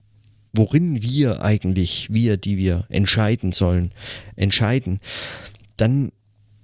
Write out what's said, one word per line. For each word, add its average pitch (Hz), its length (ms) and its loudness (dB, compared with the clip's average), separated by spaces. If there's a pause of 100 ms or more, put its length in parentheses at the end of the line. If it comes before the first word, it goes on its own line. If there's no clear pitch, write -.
(540)
worin 135 480 2
wir 127 400 0
eigentlich, 95 720 0
wir, 110 240 2
die 98 200 -2
wir 92 320 0
entscheiden 104 640 0
sollen, 87 380 0 (440)
entscheiden, 101 640 0 (760)
dann 123 340 0 (520)